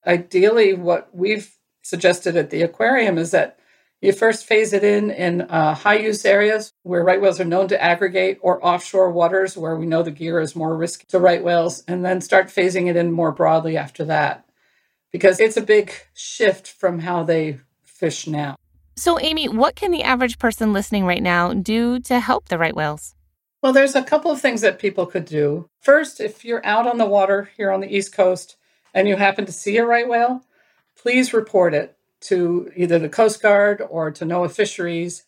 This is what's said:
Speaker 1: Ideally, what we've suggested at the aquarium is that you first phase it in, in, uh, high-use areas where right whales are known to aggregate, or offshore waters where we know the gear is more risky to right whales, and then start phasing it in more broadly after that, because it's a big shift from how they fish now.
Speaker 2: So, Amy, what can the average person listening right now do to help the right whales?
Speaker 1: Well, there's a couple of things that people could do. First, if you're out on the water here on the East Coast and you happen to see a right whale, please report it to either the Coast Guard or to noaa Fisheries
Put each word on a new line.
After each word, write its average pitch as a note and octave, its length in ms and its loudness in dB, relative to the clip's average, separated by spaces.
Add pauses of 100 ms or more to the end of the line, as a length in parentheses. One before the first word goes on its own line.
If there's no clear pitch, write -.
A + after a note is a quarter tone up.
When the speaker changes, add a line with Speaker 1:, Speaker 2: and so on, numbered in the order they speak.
Speaker 1:
Ideally, F#3+ 680 2
what F3 400 -2
we've G3+ 400 -4 (280)
suggested F3 540 0
at D#3+ 160 0
the D#3+ 100 -2
aquarium A3 560 0
is E3 140 -2
that D3+ 260 0 (440)
you G3 100 4
first A3+ 340 0
phase G#3+ 280 2
it G3 100 2
in, G#3 260 2
in, F3 320 -2
uh, D#3 320 0
high-use G#3+ 500 0
areas G#3 480 2 (120)
where F3 200 -2
right F#3 160 4
whales F#3+ 200 2
are F3+ 60 -2
known F3+ 240 0
to G3 120 0
aggregate, F#3 600 0
or F3+ 220 0
offshore F3+ 480 2
waters F#3 460 0
where E3 180 -6
we E3 120 -6
know E3 160 0
the E3 80 -4
gear E3 280 -4
is D#3 160 -4
more E3 200 -4
risky E3+ 320 -6
to F#3 120 0
right F3 220 4
whales, F3 460 0
and F3+ 180 -4
then F#3 160 -2
start F#3+ 260 2
phasing F3+ 400 -2
it F3 100 0
in E3+ 140 0
more E3 200 -2
broadly D#3+ 440 0
after D3 300 -8
that, D3+ 400 -4 (680)
because - 280 2
it's A3 180 2
a A3 40 -2
big G#3 300 2 (220)
shift - 540 -2
from F3 320 -4
how F3 240 -4
they D#3 360 -2 (260)
fish - 420 -6
now. D3 280 -6 (400)
Speaker 2:
So, E4+ 240 0
Amy, D#4 280 -4
what B3 280 0
can G4+ 140 -4
the E4+ 140 -2
average B3 340 -2
person A3 360 -2
listening G3 320 -2
right F3+ 180 -2
now F3 300 0
do A#3 480 -2
to B3 180 0
help A3 300 -4
the E3+ 100 -2
right E3 160 -2
whales? D3+ 400 -6 (480)
Speaker 1:
Well, C4 100 2
there's C4+ 220 4
a C4 80 2
couple D4+ 260 0
of C#4 120 -4
things A#3+ 200 0
that G3+ 180 2
people F#3+ 280 -2
could E3+ 180 -6
do. D3+ 440 -2 (120)
First, D4 380 4
if G#3+ 260 -10
you're A#3 200 -6
out A3 220 0
on A#3+ 120 -2
the A3+ 60 2
water G3+ 520 2
here G3 140 -2
on F#3+ 80 -2
the G3 160 -8
East G3 180 -4
Coast F#3 440 0 (360)
and F#3+ 140 2
you G3 80 2
happen G3 300 0
to F#3+ 60 -14
see G#3 260 -4
a A#3 80 2
right A#3 220 0
whale, A#3+ 360 -2 (520)
please B3 380 0
report F#3+ 400 2
it D3 220 -4 (240)
to F3 560 -2
either E3+ 240 2
the D#3 80 -2
Coast G#3+ 340 0
Guard G3+ 480 4
or D#3+ 220 -4
to E3 140 -10
noaa F3 260 -2
Fisheries F3 760 -6